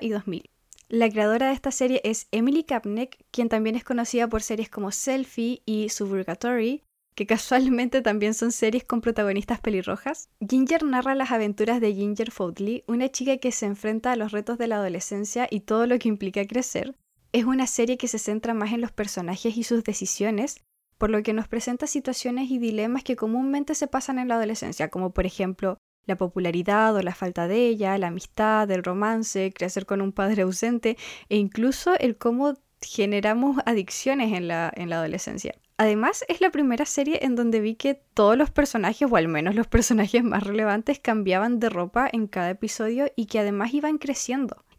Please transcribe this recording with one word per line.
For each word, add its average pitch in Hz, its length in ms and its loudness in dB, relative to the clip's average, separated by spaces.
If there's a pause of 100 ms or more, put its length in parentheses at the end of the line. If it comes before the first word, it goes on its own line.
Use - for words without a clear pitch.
y 233 80 -2
dos 208 160 -4
mil. 175 240 -8 (400)
La 226 200 4
creadora 220 380 2
de 269 40 2
esta 269 180 -4
serie 254 320 2
es - 300 -4
Emily 277 320 2
Kapnek, 226 540 -4 (120)
quien 233 200 0
también 220 260 2
es 240 80 -4
conocida 240 420 0
por 226 140 0
series 220 300 -4
como 202 200 -6
Selfie 254 760 -2
y 214 240 -2
Suburgatory, 220 920 -2 (320)
que 202 120 -4
casualmente 254 720 2
también 214 320 0
son 233 200 -2
series 226 320 0
con 233 180 -2
protagonistas 208 580 -2
pelirrojas. 202 720 -4 (100)
Ginger 262 440 2
narra 262 300 2
las 262 160 0
aventuras 220 520 0
de 208 100 2
Ginger 208 380 -2
Foutley, 196 560 -4
una 247 240 0
chica 262 260 0
que 254 160 -2
se - 140 -4
enfrenta 214 460 -2
a 247 40 0
los 214 160 -4
retos 214 240 -4
de 233 100 -2
la 226 100 0
adolescencia 202 720 -4
y 208 100 -2
todo 226 260 2
lo 247 120 4
que 233 100 0
implica 202 380 -2
crecer. 247 480 -4 (380)
Es 233 120 2
una 262 220 2
serie 247 320 0
que 254 100 -4
se 226 100 -4
centra 220 360 -2
más 214 180 -2
en 233 80 -2
los 233 100 -4
personajes 202 680 -4
y 226 60 -2
sus 233 200 0
decisiones, 208 800 -2 (320)
por 214 140 0
lo 214 120 2
que 214 120 -2
nos 220 140 -4
presenta 247 380 -4
situaciones 254 640 -4
y 262 60 -2
dilemas 226 480 -2
que 254 100 -2
comúnmente 269 600 -2
se 285 140 -2
pasan 262 300 -2
en 254 100 -4
la 233 80 0
adolescencia, 214 520 -4
como 185 240 -4
por 185 140 0
ejemplo 185 500 -4 (300)
la 185 100 -2
popularidad 185 800 2
o 190 60 2
la 180 120 -2
falta 175 320 -2
de 226 200 4
ella, 208 320 2
la 185 80 0
amistad, 214 640 0
el 180 120 0
romance, 196 720 0
crecer 185 300 -4
con 196 160 -2
un 196 120 -2
padre 202 280 0
ausente 226 560 0 (320)
e 208 80 2
incluso 233 640 2
el 240 180 2
cómo 262 380 0 (260)
generamos 214 840 0
adicciones 233 640 0
en 180 160 -2
la, 170 260 -2
en 175 140 -8
la 165 80 -2
adolescencia. - 580 -6 (220)
Además, 220 520 2
es 349 120 -2
la 370 100 4
primera 277 360 2
serie 285 360 0
en 247 140 0
donde 233 240 2
vi 220 160 -2
que 277 260 -2 (120)
todos 214 220 8
los 285 140 4
personajes, 226 580 2
o 233 80 4
al 165 120 4
menos 165 260 0
los 226 140 2
personajes 233 560 4
más 202 180 2
relevantes, 214 560 0
cambiaban 214 640 2
de 226 80 2
ropa 208 420 0
en 220 160 0
cada 180 240 -2
episodio 226 640 -2
y 226 120 -2
que 220 120 -2
además 202 360 0
iban 302 240 0
creciendo. 269 680 -4 (140)